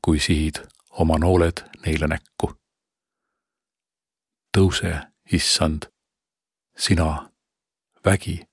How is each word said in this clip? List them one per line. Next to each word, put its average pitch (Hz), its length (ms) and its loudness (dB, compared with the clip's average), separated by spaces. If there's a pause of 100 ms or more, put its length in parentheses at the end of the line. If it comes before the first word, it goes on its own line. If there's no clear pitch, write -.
kui 78 160 2
sihid 78 440 0 (280)
oma 80 300 2
nooled 85 420 2 (220)
neile 78 260 -2
näkku. - 400 -6 (2000)
Tõuse, 90 380 2 (380)
issand, 78 540 0 (920)
sina, 80 520 -2 (760)
vägi. 95 360 -2 (120)